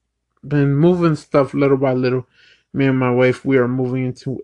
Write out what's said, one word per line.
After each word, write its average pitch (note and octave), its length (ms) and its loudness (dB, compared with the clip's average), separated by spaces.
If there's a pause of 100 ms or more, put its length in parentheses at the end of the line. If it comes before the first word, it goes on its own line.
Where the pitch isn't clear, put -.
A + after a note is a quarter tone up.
(460)
been C#3+ 300 0
moving E3+ 400 2
stuff - 380 -2
little C#3 240 2
by C3 160 0
little. B2+ 340 -2 (460)
Me C3+ 140 0
and C3 120 0
my B2+ 120 0
wife, B2+ 340 2
we C3+ 120 2
are B2 120 2
moving B2+ 360 -4
into B2+ 380 -10